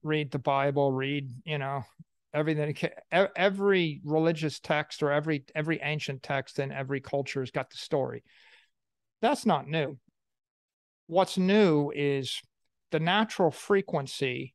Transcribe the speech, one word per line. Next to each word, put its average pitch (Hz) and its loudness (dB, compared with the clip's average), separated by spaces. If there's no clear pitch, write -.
read 151 0
the 143 -4
Bible, 139 2
read, 139 -2
you 151 -4
know, 139 -4
everything. 151 0
E-, - -2
every 190 2
religious 156 0
text - -2
or 147 2
every, 151 0
every 156 -2
ancient 147 -4
text - -4
in 139 -2
every 135 -6
culture 139 -4
has 123 -4
got - -6
the - -20
story. 127 -4
That's 254 0
not 143 2
new. 147 -2
What's 185 2
new 185 4
is 139 -2
the 156 2
natural 185 2
frequency 139 -2